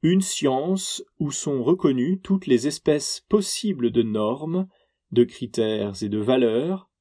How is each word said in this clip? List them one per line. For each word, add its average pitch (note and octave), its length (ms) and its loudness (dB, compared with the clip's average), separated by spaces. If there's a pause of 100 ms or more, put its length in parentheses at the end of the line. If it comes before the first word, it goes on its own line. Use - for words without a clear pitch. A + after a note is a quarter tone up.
une F3+ 200 4
science E3+ 800 -2 (160)
où D3 120 -2
sont C#3 300 -4
reconnues D3 600 2
toutes F#3+ 260 -2
les B2+ 180 4
espèces D3 540 -2 (100)
possibles G3 640 0
de A#2 100 2
normes, C3+ 680 -2 (440)
de A#2+ 120 6
critères G#2+ 800 -2
et G#2+ 80 -4
de G#2 80 -2
valeurs B2 720 0 (120)